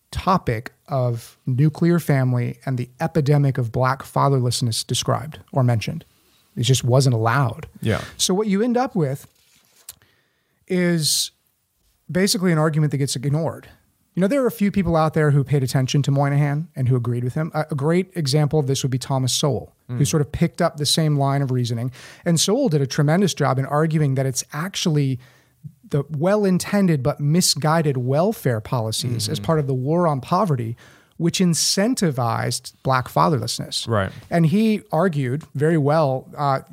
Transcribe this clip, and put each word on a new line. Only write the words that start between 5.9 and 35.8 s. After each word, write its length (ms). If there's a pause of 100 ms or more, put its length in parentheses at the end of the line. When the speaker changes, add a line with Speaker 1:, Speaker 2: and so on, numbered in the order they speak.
Speaker 1:
It 80
just 180
wasn't 320
allowed. 540 (120)
Speaker 2:
Yeah. 220 (140)
Speaker 1:
So 180
what 140
you 140
end 140
up 200
with 300 (1400)
is 640 (800)
basically 420
an 60
argument 340
that 60
gets 180
ignored. 520 (460)
You 80
know, 40
there 160
are 60
a 40
few 200
people 240
out 180
there 160
who 140
paid 180
attention 400
to 80
Moynihan 640
and 140
who 80
agreed 260
with 120
him. 200
A, 160
a 40
great 400
example 440
of 80
this 160
would 80
be 80
Thomas 340
Sowell, 420 (120)
who 140
Speaker 2:
Mm. 60
Speaker 1:
sort 140
of 120
picked 280
up 160
the 100
same 300
line 260
of 100
reasoning. 400 (320)
And 140
Sowell 300
did 140
a 40
tremendous 480
job 240
in 80
arguing 500
that 100
it's 160 (100)
actually 680 (680)
the 220
well-intended 920
but 180
misguided 760
welfare 640
policies 680
as 100
Speaker 2:
Mm-hmm. 80
Speaker 1:
part 120
of 80
the 80
war 320
on 140
poverty, 560 (400)
which 240
incentivized 1300 (100)
black 260
fatherlessness. 800
Speaker 2:
Right. 220 (200)
Speaker 1:
And 160
he 360 (100)
argued 520 (100)
very 240
well, 580